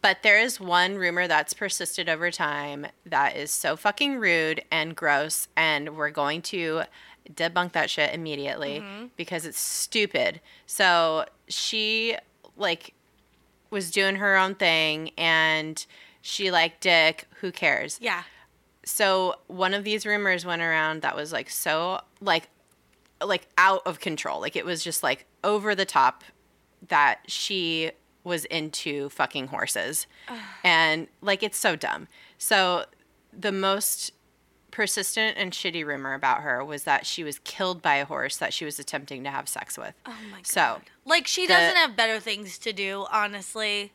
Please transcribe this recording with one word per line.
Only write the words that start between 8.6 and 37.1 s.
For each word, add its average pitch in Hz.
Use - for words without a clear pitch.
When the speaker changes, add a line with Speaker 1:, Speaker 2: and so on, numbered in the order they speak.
Speaker 2:
Mm-hmm. 214
Speaker 1:
because 170
it's 151
stupid. 160
So 170
she, 220
like, 175
was 190
doing 196
her 196
own 190
thing, 160
and 160
she 190
liked 165
dick. 160
Who 185
cares? 147
Speaker 2:
Yeah. 226
Speaker 1:
So 190
one 185
of 202
these 214
rumors 202
went 170
around 156
that -
was, 151
like, 143
so, 170
like, 170
like, 190
out 190
of 170
control. 85
Like, -
it -
was 170
just, -
like, 139
over 208
the 190
top 131
that 143
she 165
was 175
into 151
fucking 135
horses. -
Speaker 2:
Ugh. 240
Speaker 1:
And, 165
like, 196
it's 208
so 180
dumb. -
So 185
the 196
most 196
persistent 214
and 185
shitty 170
rumor 135
about 135
her 135
was 147
that 143
she -